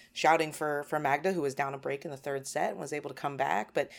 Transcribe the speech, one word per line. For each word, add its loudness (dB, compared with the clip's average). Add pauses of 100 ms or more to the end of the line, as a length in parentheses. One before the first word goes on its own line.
(120)
shouting 6
for, -2
for 0
Magda, 2
who 0
was 0
down -2
a -8
break -4
in -8
the -8
third -6
set 0
and -8
was -6
able -6
to -12
come -4
back. 0
But, 0